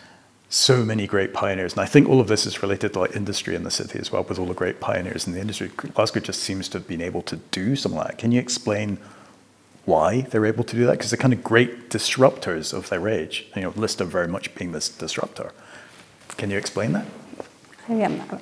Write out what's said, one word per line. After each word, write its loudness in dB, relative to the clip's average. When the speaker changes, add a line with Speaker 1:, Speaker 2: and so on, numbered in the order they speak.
Speaker 1:
so 6
many 0
great 2
pioneers? -2
And -2
I 2
think 10
all 8
of 4
this 2
is -6
related 0
to, 0
like, 0
industry -4
in -4
the -6
city -4
as -8
well, 0
with -6
all -2
the -4
great -4
pioneers -4
in -4
the -6
industry. -6
Glasgow 0
just -6
seems -6
to -6
have -12
been -6
able -6
to -8
do -2
something -2
like -4
that. -12
Can 0
you 4
explain -2
why 4
they're 2
able 0
to -6
do 4
that? 4
'Cause -4
they're 0
kind 4
of 0
great 4
disruptors 2
of -6
their 0
age. -2
You -4
know, -4
Lister -2
very 0
much -6
being -6
this -4
disruptor. -8
Can -4
you 0
explain -2
that? -2
Speaker 2:
Um, 0